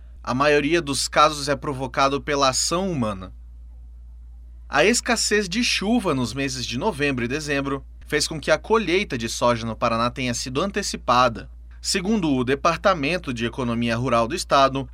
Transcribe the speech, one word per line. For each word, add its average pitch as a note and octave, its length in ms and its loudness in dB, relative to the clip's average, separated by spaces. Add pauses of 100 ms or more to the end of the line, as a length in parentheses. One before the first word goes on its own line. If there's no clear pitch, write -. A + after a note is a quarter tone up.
(220)
a A#2+ 120 -2
maioria D3 480 4
dos C#3 260 -2
casos D3+ 400 4
é C#3 80 0
provocado C#3 640 0
pela C#3 300 2
ação F#3 400 0
humana. G#2+ 420 -4 (1400)
A D3 160 4
escassez G#3+ 640 2
de G#3 140 -2
chuva G3 520 2
nos B2 200 0
meses C3+ 320 -4
de A#2 120 -4
novembro C#3+ 460 0
e A#2+ 40 -2
dezembro C#3 560 -2 (220)
fez D3+ 200 0
com D#3+ 140 -8
que E3 100 -2
a D#3 80 4
colheita G3+ 580 0
de A2+ 120 -4
soja A#2 380 0
no A2 100 -6
Paraná A#2 340 0
tenha B2 240 -4
sido C3 280 -4
antecipada. B2+ 880 0 (280)
Segundo F#3+ 520 0
o B2+ 140 2
Departamento D#3+ 920 0
de A#2 100 -2
Economia A#2 520 -2
Rural A#2 320 2
do D#3 60 -4
Estado, C3+ 600 2